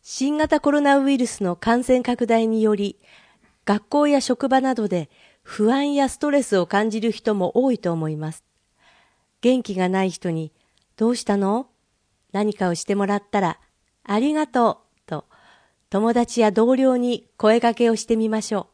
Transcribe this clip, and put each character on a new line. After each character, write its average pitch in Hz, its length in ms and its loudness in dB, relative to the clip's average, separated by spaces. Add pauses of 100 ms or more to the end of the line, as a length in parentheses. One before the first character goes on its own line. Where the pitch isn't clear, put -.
新 285 360 -4
型 302 240 0
コ 285 100 2
ロ 294 100 2
ナ 277 160 4
ウ 277 140 2
イ 277 60 2
ル 240 100 0
ス - 160 -8
の 175 120 -2
感 240 280 0
染 254 180 2
拡 247 240 -2
大 226 220 2
に 220 160 0
よ 214 100 4
り、 202 240 -4 (680)
学 208 220 -2
校 294 200 2
や 285 120 4
職 254 300 -2
場 262 120 2
な 262 120 -2
ど 226 140 -4
で 175 240 -4 (320)
不 214 280 0
安 285 220 0
や 277 160 2
ス - 80 -10
ト 294 140 -2
レ 285 100 4
ス 202 160 0
を 180 80 2
感 214 240 0
じ 214 120 -4
る 226 100 0
人 214 240 -2
も 190 280 0
多 269 80 2
い 226 60 -2
と 175 140 -4
思 160 180 -4
い 156 60 -6
ま 156 160 -8
す。 - 120 -18 (1000)
元 254 200 2
気 202 140 -8
が 185 140 0
な 190 160 0
い 185 40 -2
人 170 220 -8
に、 160 200 -8 (460)
「ど 226 120 0
う 247 60 0
し - 80 -10
た 202 120 0
の？」 202 320 -2 (640)
何 208 220 -2
か 185 160 -2
を 170 60 -2
し - 80 -10
て 202 100 -4
も 196 140 0
ら 202 80 0
っ 202 160 -6
た 208 80 0
ら、 175 200 -2 (440)
「あ 208 160 -2
り 294 160 0
が 302 100 0
と 240 380 0 (120)
う」 - 120 -20
と、 151 180 -12 (640)
友 220 240 0
達 240 280 0
や 214 100 4
同 233 240 4
僚 262 200 2
に 247 320 -2 (100)
声 220 220 4
か 233 140 0
け 233 160 2
を 226 60 2
し 220 100 -8
て 233 120 0
み 220 120 -2
ま 220 120 -2
し - 120 -6
ょ 202 60 -2
う。 - 140 -8